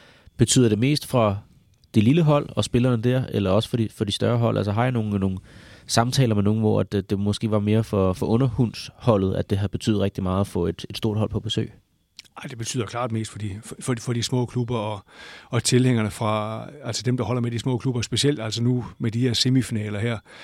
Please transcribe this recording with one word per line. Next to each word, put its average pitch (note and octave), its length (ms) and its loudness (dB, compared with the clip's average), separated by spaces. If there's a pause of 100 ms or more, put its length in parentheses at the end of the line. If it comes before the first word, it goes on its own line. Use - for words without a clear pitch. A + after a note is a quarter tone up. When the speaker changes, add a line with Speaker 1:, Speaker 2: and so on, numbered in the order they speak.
(380)
Speaker 1:
Betyder A#2 320 4
det G#2 100 4
mest C#3 260 0
fra G#2+ 320 2 (580)
det G#2+ 80 6
lille C#3+ 180 6
hold D3 340 4
og A#2+ 80 0
spillerne A#2+ 400 2
der, B2 220 0
eller G2 240 0
også G2+ 200 2
for - 80 0
de, A2 120 0
for - 160 -4
de G2+ 60 -2
større A2+ 260 0
hold? A2+ 200 2
Altså, G#2 140 0
har A2+ 140 0
I C3 60 0
nogle, G#2+ 280 0
nogle F#2+ 180 0 (500)
samtaler A#2 480 2
med G2+ 80 4
nogen, G#2+ 160 2
hvor G#2+ 200 2
at, G2 140 -2
øh, G2+ 160 0
det G2 100 0
måske G#2 320 -2
var G#2+ 80 2
mere G#2+ 240 2
for, F#2+ 300 2
for - 120 -2
underhundsholdet, A2+ 1080 2
at - 140 -4
det G#2 80 2
har G2+ 100 -2
betydet G2+ 320 -2
rigtig F#2+ 240 -2
meget F#2 160 0
at G2+ 80 0
få F2 200 -2
et, - 220 -6
et - 80 -10
stort G#2+ 200 -2
hold G#2+ 120 0
på G#2+ 100 -4
besøg? A2 340 -4 (640)
Speaker 2:
Ej, - 120 -14
det C3 80 -12
betyder A2+ 280 -6
klart A#2+ 260 -6
mest A2 200 -4
for - 60 -16
de, G2+ 260 -8
for, - 160 -16
for, C3 200 -4
for B2 140 -6
de A#2 100 -2
små B2+ 220 -2
klubber A#2+ 320 -4
og, G#2 280 -6 (440)
og A2+ 140 -2
tilhængerne A#2+ 480 2
fra, A2 540 -4 (180)
altså A#2 200 -6
dem, B2 140 0
der A#2+ 60 -2
holder A#2+ 180 -2
med A#2+ 100 -2
de A#2 80 -4
små B2+ 180 -2
klubber A#2+ 240 -2
specielt, C3+ 380 0
altså A2 240 -4
nu B2 220 0 (120)
med A#2 140 -2
de A2+ 80 -2
her B2 140 2
semifinaler A2 640 0
her. A2+ 180 -2 (260)